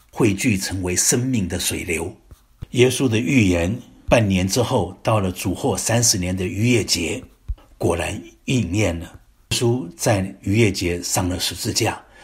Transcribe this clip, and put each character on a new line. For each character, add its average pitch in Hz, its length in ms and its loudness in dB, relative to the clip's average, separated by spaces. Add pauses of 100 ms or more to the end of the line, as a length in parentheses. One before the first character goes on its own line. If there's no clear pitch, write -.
(100)
汇 117 220 2
聚 233 240 0
成 95 260 -4
为 90 140 -2
生 127 300 2
命 113 200 0
的 85 140 -4
水 - 240 -4
流。 82 260 -4 (600)
耶 123 180 6
稣 131 180 0
的 110 120 2
预 127 280 4
言 87 300 2 (320)
半 117 180 4
年 95 220 2
之 120 140 0
后， 95 400 -2
到 113 160 2
了 98 140 0
主 - 200 -4
后 110 240 -2
三 117 260 0
十 113 140 2
年 90 180 -2
的 92 120 -2
逾 98 240 0
越 107 140 2
节， 80 360 -4 (560)
果 85 200 0
然 85 240 -6 (240)
应 107 280 0
验 95 280 0
了。 87 60 -10 (440)
耶 - 80 -2
稣 123 260 0 (120)
在 95 360 0 (100)
逾 98 120 0
越 110 160 4
节 87 320 -4
上 90 260 -2
了 87 120 -4
十 - 160 -4
字 - 160 -4
架， - 280 -2 (240)